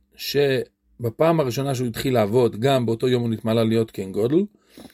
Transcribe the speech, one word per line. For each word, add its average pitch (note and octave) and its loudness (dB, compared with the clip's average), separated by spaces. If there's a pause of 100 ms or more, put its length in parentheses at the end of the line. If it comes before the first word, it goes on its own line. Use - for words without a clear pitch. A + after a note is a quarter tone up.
(160)
שבפעם C#3 -2
הראשונה C3+ -2
שהוא B2 -4
התחיל B2+ -4
לעבוד, A2+ 2
גם C3 2
באותו A2+ -2
יום B2+ 2
הוא A#2+ -4
נתמלה A2+ 0
להיות A2+ 0
כהן G2 -8
גודל, B2 0 (500)